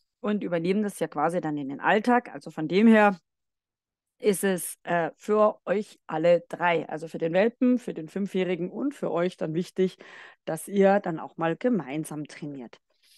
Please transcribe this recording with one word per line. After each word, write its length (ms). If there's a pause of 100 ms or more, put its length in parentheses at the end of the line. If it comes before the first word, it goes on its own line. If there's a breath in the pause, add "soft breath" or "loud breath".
(200)
und 240
übernehmen 400
das 160
ja 80
quasi 340
dann 160
in 120
den 100
Alltag. 540
Also 180
von 160
dem 200
her 320 (1000)
ist 240
es, 400
äh, 340
für 480
euch 400
alle 420
drei, 400
also 200
für 100
den 160
Welpen, 460
für 140
den 140
Fünfjährigen 600
und 240
für 180
euch 240
dann 180
wichtig, 440 (480 loud breath)
dass 220
ihr 320
dann 200
auch 180
mal 200
gemeinsam 680
trainiert. 520 (380 soft breath)